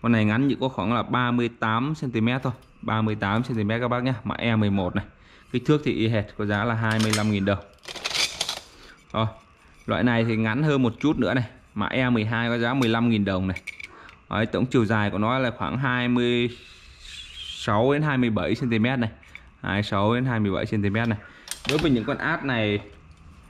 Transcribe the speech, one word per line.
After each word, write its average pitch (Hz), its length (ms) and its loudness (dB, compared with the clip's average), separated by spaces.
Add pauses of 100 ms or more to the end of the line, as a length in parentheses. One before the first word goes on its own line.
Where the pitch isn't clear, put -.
Con 117 100 4
này 110 120 4
ngắn 110 240 2
chỉ 127 120 0
có 131 80 0
khoảng 110 240 -2
là 113 100 0
ba 123 280 0
mươi 120 180 2
tám 117 460 -2
xăng 143 160 -6
ti 113 100 0
mét 123 220 2
thôi, 127 100 -2 (300)
ba 110 200 0
mươi 110 120 0
tám 107 300 0
xăng 127 120 -4
ti 107 80 0
mét 113 160 0
các 123 80 -2
bác 123 140 0
nhá. 127 120 0 (100)
Mã 104 140 -2
E 113 180 0
mười 104 140 4
một 92 260 0
này, 107 80 -4 (480)
kích 127 140 -2
thước 151 180 4
thì 120 80 0
y 107 160 0
hệt, 110 160 0 (140)
có 107 80 -4
giá 104 180 0
là 117 100 0
hai 110 280 0
mươi 110 140 2
lăm 107 140 0
nghìn 101 140 0
đồng. 98 140 2 (1500)
Rồi, 110 140 0 (600)
loại 101 160 0
này 117 220 4
thì 113 120 0
ngắn 110 260 0
hơn 143 200 2
một 113 180 2
chút 151 180 2
nữa 107 160 2
này. 123 100 2 (300)
Mã 104 120 -2
E 127 240 0
mười 113 140 2
hai 117 240 -2
có 117 100 0
giá 117 160 0
mười 131 140 2
lăm 117 200 2
nghìn 110 160 2
đồng 95 240 0
này. 92 120 -4 (680)
Đấy, 110 160 0
tổng 110 200 0
chiều 127 180 4
dài 104 260 2
của 92 80 -6
nó 117 200 2
là 127 120 0
khoảng 95 280 -4
hai 123 300 0
mươi 120 480 2 (840)
sáu 117 540 0
đến 147 100 2
hai 147 160 2
mươi 123 120 2
bảy 92 240 0
xăng 120 160 -2
ti 113 80 2
mét 127 200 2
này. 113 120 0 (520)
Hai 98 120 -2
mươi 101 80 0
sáu 104 320 2
đến 123 100 0
hai 117 160 0
mươi 101 120 2
bảy - 140 0
xăng 107 160 -2
ti 101 80 0
mét 113 180 0
này. 107 100 -2 (500)
Đối 147 100 0
với 170 120 2
những 117 140 2
con 139 140 -4
át 151 260 -4
này 107 360 0 (680)